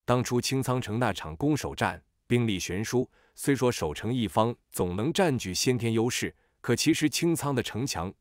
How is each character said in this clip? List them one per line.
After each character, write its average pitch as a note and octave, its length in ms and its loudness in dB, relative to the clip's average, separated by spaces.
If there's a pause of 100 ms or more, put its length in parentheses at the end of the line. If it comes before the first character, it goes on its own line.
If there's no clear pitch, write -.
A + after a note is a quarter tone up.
当 B2 180 2
初 B2 160 0
清 C3+ 220 0
仓 B2+ 180 0
城 A2 200 -4
那 A#2+ 120 0
场 D#2+ 240 -8
攻 C#3+ 220 0
守 C#2+ 160 -6
战， F2+ 260 -2 (280)
兵 A#2+ 200 2
力 F#2+ 120 0
悬 F#2 260 -4
殊， B2+ 240 0 (240)
虽 - 220 0
说 B2 160 4
守 E2 200 -2
城 G#2+ 220 -4
一 A#2+ 140 2
方 A2+ 280 2 (160)
总 F2+ 240 -2
能 A#2 160 0
占 E3+ 240 2
据 F#2+ 160 -4
先 B2 280 2
天 A#2 140 0
优 A2+ 140 2
势， G2+ 260 -4 (280)
可 A#2+ 140 2
其 D3 180 4
实 D3+ 160 2
清 E3 260 2
仓 C#3+ 200 0
的 A2+ 80 2
城 B2 240 -4
墙 F2 340 -4